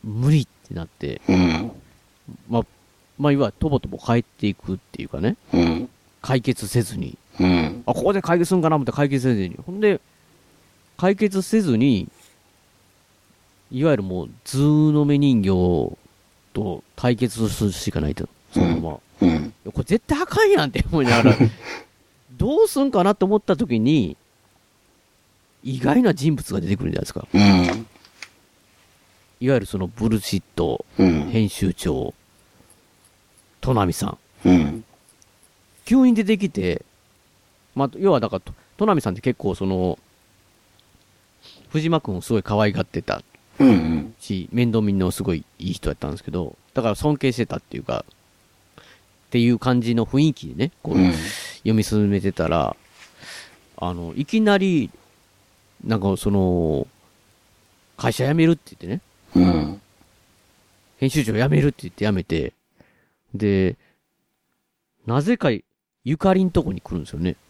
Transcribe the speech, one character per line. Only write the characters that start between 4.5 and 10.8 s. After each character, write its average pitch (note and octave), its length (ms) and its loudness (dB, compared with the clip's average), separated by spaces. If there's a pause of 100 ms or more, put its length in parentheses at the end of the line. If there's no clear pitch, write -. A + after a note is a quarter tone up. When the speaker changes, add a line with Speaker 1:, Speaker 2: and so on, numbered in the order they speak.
Speaker 1:
く - 200 -8
っ - 20 -12 (140)
て - 100 -14
い - 40 -8
う - 40 -14
か C#2 100 -10
ね。 A2+ 160 -2 (180)
Speaker 2:
う F2 80 4
ん。 E2+ 280 -2 (320)
Speaker 1:
解 C3+ 200 -2
決 A2 260 -4
せ A#2+ 140 0
ず G2 160 -6
に。 - 200 -10 (220)
Speaker 2:
う F2+ 60 2
ん。 E2+ 400 0
Speaker 1:
あ、 - 80 -2
こ - 100 -2
こ F#3+ 100 2
で G3 80 0
解 E3+ 160 0
決 E3+ 120 0
す F#3+ 40 2
る F#3 60 4
ん - 20 2
か D#3+ 80 2
な D#3 60 2
思 C#3 80 0
っ - 20 -4
て B2+ 60 -4
解 C#3+ 180 0
決 C3+ 140 -2
せ B2+ 120 2
ず F#2+ 120 -2
に。 E2+ 80 -10 (100)
ほ F3 60 -12
ん G3 80 -10
で、 G#3 200 2 (1000)